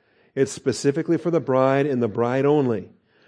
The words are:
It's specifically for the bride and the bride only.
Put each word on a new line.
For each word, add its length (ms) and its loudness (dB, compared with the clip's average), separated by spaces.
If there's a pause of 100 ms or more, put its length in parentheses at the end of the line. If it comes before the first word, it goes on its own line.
(360)
It's 160 0
specifically 640 -2
for 140 -2
the 80 2
bride 460 2
and 140 -2
the 80 0
bride 380 0
only. 440 0 (380)